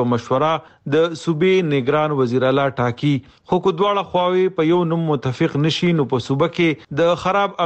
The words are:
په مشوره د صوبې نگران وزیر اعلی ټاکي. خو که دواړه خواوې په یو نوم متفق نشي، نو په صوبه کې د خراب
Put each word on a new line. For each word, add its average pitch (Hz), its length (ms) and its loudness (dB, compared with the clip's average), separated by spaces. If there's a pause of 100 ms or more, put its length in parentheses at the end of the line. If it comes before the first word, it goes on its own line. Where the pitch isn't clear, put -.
په 120 100 0
مشوره 127 400 0 (440)
د 165 260 2
صوبې 170 500 0
نگران 147 480 0
وزیر 127 300 0
اعلی 139 180 2 (140)
ټاکي. 120 320 0 (400)
خو 180 140 2
که 190 120 4
دواړه 202 320 2
خواوې 185 480 0
په 160 140 2
یو 175 180 2
نوم 165 220 -2
متفق 139 500 -2
نشي، 170 380 0
نو 131 120 0
په 123 160 -2
صوبه 143 300 0
کې 160 420 -2
د 170 240 2
خراب 190 420 0